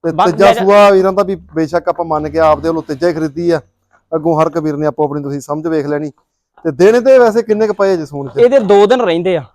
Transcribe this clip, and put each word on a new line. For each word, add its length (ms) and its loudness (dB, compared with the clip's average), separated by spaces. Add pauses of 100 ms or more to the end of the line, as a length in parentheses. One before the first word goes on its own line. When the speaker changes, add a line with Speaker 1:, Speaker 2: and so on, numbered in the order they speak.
Speaker 1:
ਤੇ 80 -4
Speaker 2:
ਬਾਕੀ 200 0
Speaker 1:
ਤੀਜਾ 140 2
Speaker 2:
ਮੇਰਾ 200 2
Speaker 1:
ਸੂਆ 240 6
ਵੀਰਾਂ 240 2
ਦਾ 100 0
ਵੀ 120 -4
ਬੇਸ਼ੱਕ 540 -6
ਆਪਾਂ 160 -6
ਮੰਨ 240 -4
ਕੇ 100 -4
ਆਪਦੇ 300 2
ਵੱਲੋਂ 180 -4
ਤੀਜਾ 200 -4
ਹੀ 60 0
ਖਰੀਦੀ 380 -4
ਆ, 100 -2 (540)
ਅੱਗੋਂ 260 0
ਹਰ 60 2
ਇੱਕ 100 -6
ਵੀਰ 200 -4
ਨੇ 100 -4
ਆਪੋ 160 -4
ਆਪਣੀ 200 -6
ਤੁਸੀਂ 160 -8
ਸਮਝ 280 -8
ਵੇਖ 200 -4
ਲੈਣੀ। 220 -6 (540)
ਤੇ 80 -2
ਦੇਣੇ 280 2
ਤੇ 200 4
ਵੈਸੇ 240 2
ਕਿੰਨੇ 240 -2
ਕੁ 60 -4
ਪਏ 240 0
ਜੇ 80 -8
ਸੂਣ 240 -12
ਚ? 80 -8
Speaker 2:
ਇਹਦੇ 220 4
ਦੋ 260 4
ਦਿਨ 160 2
ਰਹਿੰਦੇ 360 -2
ਆ। 60 -6 (120)